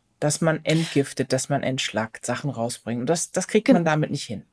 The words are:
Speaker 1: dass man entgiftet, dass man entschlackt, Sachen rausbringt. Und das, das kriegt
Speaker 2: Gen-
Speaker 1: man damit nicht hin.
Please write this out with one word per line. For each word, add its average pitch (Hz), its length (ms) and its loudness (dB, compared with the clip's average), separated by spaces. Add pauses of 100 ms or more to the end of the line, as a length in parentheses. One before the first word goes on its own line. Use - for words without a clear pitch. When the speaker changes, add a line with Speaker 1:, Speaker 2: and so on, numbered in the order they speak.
(200)
Speaker 1:
dass - 220 0
man 160 220 2
entgiftet, 151 720 0
dass 135 160 -2
man 139 140 0
entschlackt, - 640 -4
Sachen 131 260 -4
rausbringt. 117 500 -4
Und 131 80 -2
das, 190 220 0
das 185 160 -4
kriegt 214 180 2
Speaker 2:
Gen- 277 80 8
Speaker 1:
man 175 120 4
damit 151 260 2
nicht 143 140 -4
hin. 104 260 -10